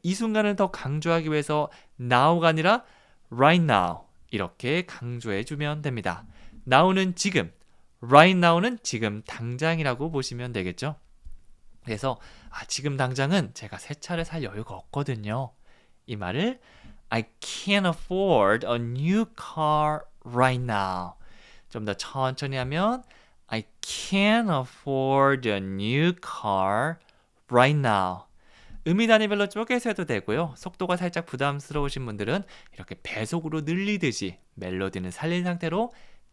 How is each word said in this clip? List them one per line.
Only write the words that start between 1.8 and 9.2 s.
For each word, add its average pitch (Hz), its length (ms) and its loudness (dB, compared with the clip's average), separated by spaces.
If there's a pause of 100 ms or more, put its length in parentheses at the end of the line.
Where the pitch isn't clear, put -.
now가 147 500 4
아니라 175 340 2 (480)
right 151 320 6
now 92 420 2 (260)
이렇게 123 540 -4
강조해 117 580 -6
주면 147 380 -6
됩니다. 110 440 -6 (420)
now는 185 480 6
지금, 139 360 0 (500)
right 151 360 8
now는 175 460 4
지금 107 400 -4